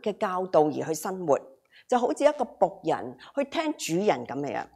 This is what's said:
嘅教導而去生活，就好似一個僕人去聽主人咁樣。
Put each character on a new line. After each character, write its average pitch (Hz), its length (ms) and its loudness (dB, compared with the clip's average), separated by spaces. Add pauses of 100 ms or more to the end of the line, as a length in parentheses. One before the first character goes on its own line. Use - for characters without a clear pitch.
嘅 208 160 -4
教 185 280 -2
導 160 180 6
而 151 80 2
去 135 200 -4
生 185 320 -6
活， 139 140 4 (480)
就 254 100 2
好 240 160 0
似 285 120 2
一 302 80 6
個 294 120 -4
僕 - 380 -2
人 127 340 -2 (200)
去 185 80 0
聽 311 300 -4
主 175 300 -2
人 131 220 2
咁 120 140 -10
樣。 120 360 -6